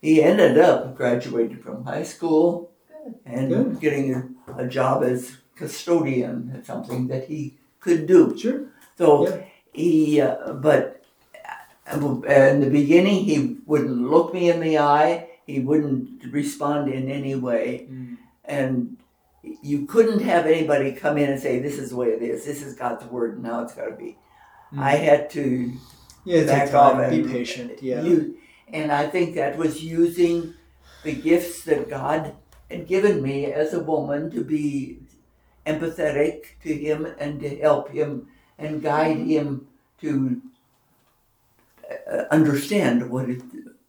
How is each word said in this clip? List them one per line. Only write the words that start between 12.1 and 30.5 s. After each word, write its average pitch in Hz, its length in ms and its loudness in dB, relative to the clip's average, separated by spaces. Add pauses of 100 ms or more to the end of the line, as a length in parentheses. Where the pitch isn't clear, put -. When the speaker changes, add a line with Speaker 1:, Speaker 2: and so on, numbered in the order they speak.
Speaker 1:
in 143 80 4
the 135 100 4
beginning, 170 540 4
he 143 320 0 (100)
wouldn't 127 420 0
look 165 240 4
me 175 180 2
in 165 100 2
the 160 180 2
eye. 151 500 2 (200)
He 139 100 -4
wouldn't 135 640 -2 (100)
respond 143 600 -2
in 131 180 -4
any 139 240 -6
way. 123 560 -4
Speaker 3:
Mm. 127 260 -14 (280)
Speaker 1:
And 131 520 -4 (640)
you 143 260 -4
couldn't 220 340 4
have 165 260 2
anybody 147 460 2
come 147 260 -2
in 143 100 2
and 135 140 -2
say, 123 160 -2
"This 143 200 -6
is 123 120 -10
the 127 60 -10
way 120 140 0
it 113 120 -2
is. - 220 -6
This 143 180 -8
is 131 120 -14
God's 120 360 -6
word, 117 240 -4
and - 80 -12
now 117 200 -6
it's - 120 -12
gotta 110 220 -10
be." - 200 -14 (560)
Speaker 3:
Mm. 143 60 -10
Speaker 1:
I 139 140 2 (160)
had 143 220 4
to 127 420 -2 (520)
Speaker 3:
Yeah, 175 160 4
take 151 60 2
Speaker 1:
back 139 240 2
Speaker 3:
time, 139 300 6
Speaker 1:
off - 100 0
Speaker 3:
be - 120 2
Speaker 1:
and 127 80 -4
Speaker 3:
patient, 120 520 -8
yeah. 127 220 -4
Speaker 1:
you, 165 320 2 (320)
and 156 240 -4
I 147 160 0
think 175 260 -2
that 143 240 -4
was 160 240 -4
using 170 720 0 (480)